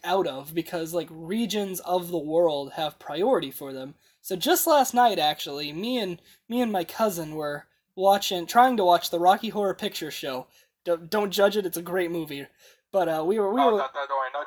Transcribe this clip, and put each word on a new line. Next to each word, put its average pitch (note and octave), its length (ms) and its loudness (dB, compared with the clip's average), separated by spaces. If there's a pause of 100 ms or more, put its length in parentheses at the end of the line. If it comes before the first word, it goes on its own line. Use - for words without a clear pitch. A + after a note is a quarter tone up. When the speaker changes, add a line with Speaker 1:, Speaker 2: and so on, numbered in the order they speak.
Speaker 1:
out F3+ 240 0
of C#3 260 -10
because, E3 400 -4
like, E3 160 -4
regions F#3+ 720 -4
of F3 300 -2
the F3 80 -2
world D3+ 560 0
have D3+ 260 -6
priority E3 500 0
for C3+ 220 -12
them. C3 240 -12 (260)
So F#3+ 140 -6
just C#4+ 320 2
last C#4+ 260 4
night, A#3+ 240 4
actually, D3+ 540 -2
me A3+ 260 -4
and, F#3 240 -6 (260)
me A#3 120 -2
and A#3 100 0
my F#3 140 -2
cousin E3+ 500 -4
were D3 320 -8 (300)
watching, F#3+ 500 2
trying B3 300 6
to G3+ 80 4
watch F3 260 4
the E3+ 100 -2
Rocky F#3+ 300 4
Horror G3 240 0
Picture F3 360 -6
Show. C3 360 -8 (380)
Don't, E3+ 260 -2
don't G#3 200 2
judge G3 260 4
it, G3 100 0
it's E3+ 100 -6
a E3+ 60 -6
great F3 280 -2
movie. D3 360 -6 (460)
But, F3+ 160 2
uh, D#3 180 0
we G#3 120 2
were, G3+ 140 0
we A#3+ 80 2
Speaker 2:
Oh, A#3 120 6
Speaker 1:
were G#3 60 2
Speaker 2:
don't, - 140 -2
don't C#3 180 -6
worry, C3+ 220 -2
no C#3+ 140 -6